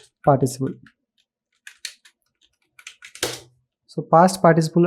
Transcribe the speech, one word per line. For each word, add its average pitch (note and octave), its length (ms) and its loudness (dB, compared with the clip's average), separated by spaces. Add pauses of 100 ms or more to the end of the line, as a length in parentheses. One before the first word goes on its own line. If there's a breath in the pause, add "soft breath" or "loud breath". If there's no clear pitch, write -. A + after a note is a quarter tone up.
(280)
పార్టిసిపుల్. C3+ 480 -2 (3250)
So, D#3 100 -10 (120)
పాస్ట్ F#3 280 2
పార్టిసిపుల్ E3 440 2